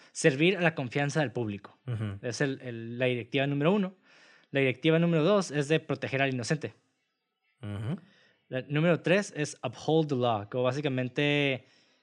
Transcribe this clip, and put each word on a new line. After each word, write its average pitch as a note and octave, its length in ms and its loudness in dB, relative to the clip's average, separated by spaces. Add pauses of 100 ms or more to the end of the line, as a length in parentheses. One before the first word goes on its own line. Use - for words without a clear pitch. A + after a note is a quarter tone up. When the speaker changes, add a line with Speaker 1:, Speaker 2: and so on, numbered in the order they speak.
(120)
Speaker 1:
servir D#3+ 440 4
a F3 60 -4
la E3 140 2
confianza C#3+ 460 -2
del B2+ 100 -2
público. G#2 440 -6 (120)
Speaker 2:
Ujú. G#2+ 340 -6
Speaker 1:
Es B2 200 -4
el, C3+ 200 -2
el, A#2+ 380 -10
la B2+ 80 2
directiva B2+ 400 -2
número C#3+ 260 2
uno. F#3+ 220 0 (560)
La C#3 80 0
directiva D#3 400 4
número E3+ 240 4
dos G3 260 2
es C#3 180 -2
de D#3 120 2
proteger C3+ 420 -4
al C3+ 100 2
inocente. B2 440 -4 (880)
Speaker 2:
Ujú. G#2 360 -6 (500)
Speaker 1:
La C3 180 -6
número D#3 340 2
tres F#3+ 340 2
es D3+ 280 -6
uphold D3+ 460 0
the C#3+ 60 0
law, A#2 360 0
como B2+ 140 0
básicamente, C#3 1000 0 (380)